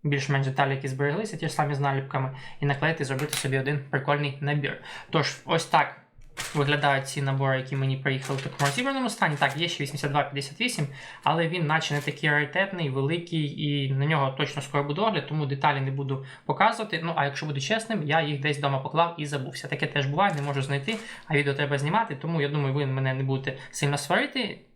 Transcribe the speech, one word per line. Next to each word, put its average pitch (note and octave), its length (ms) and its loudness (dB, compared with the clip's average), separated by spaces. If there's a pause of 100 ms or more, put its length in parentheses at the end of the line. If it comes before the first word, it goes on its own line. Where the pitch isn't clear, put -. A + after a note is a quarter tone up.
більш-менш C#3 440 2
деталі, C3+ 240 2
які C3+ 160 -2
збереглися, C#3+ 500 -2
ті D#3 100 -4
ж - 60 -2
самі C#3+ 220 0
з C3+ 40 -2
наліпками, C3+ 580 0 (220)
і C#3+ 60 0
наклеїти, D3 400 2
зробити C3+ 320 -2
собі C3+ 220 0
один C#3+ 200 0 (100)
прикольний D3 520 0
набір. D3 400 -2 (280)
Тож, - 360 0
ось E3 200 2
так - 340 4 (560)
виглядають C#3+ 520 4
ці - 140 -4
набори, C3+ 360 2
які C3 180 -4
мені C3+ 220 0
приїхали C3+ 420 -2
в - 20 -6
такому - 280 0
розібраному B3+ 400 0
стані. D#3+ 300 2
Так, C3+ 180 2
є E3+ 100 0
ще D3 160 -2
вісімдесят C#3 280 -4
два C#3+ 120 4
п'ятдесят C#3 380 -6
вісім, A#3 260 0 (360)
але E3 240 2
він E3+ 200 0
наче D#3 260 2
не C#3+ 80 0
такий D3+ 280 -2
раритетний, D#3+ 600 0
великий, D3+ 720 -2
і C#3+ 300 0
на C3+ 140 2
нього D3+ 320 2
точно C#3+ 240 -2
скоро C#3+ 220 0
буде D3 180 -2
огляд, G3+ 260 2
тому D3+ 180 0
деталі C#3 360 2
не C3+ 100 -2
буду C3+ 340 -4 (200)
показувати. G3+ 580 2
Ну, E3+ 120 -2
а D3 100 2
якщо C#3 200 -4
буду C#3+ 160 -4
чесним, A3 420 0
я D3+ 180 4
їх D3 180 -2
десь C#3+ 180 0
вдома C#3 220 0
поклав D#3 380 0
і D3+ 80 -4
забувся. C#3 420 -6
Таке C#3+ 200 -2
теж C#3+ 180 0
буває, E3+ 300 2
не C#3+ 60 -2
можу C#3 200 0
знайти, C#3+ 340 -2 (320)
а D#3 80 0
відео C#3+ 180 2
треба C#3+ 240 0
знімати, D#3 440 0
тому, E3 200 0
я C#3+ 60 2
думаю, C#3+ 260 0
ви C#3+ 120 2
мене C3 280 0
не C3+ 100 0
будете C3+ 340 -2 (140)
сильно C#3+ 260 0
сварити. A#3+ 600 0 (160)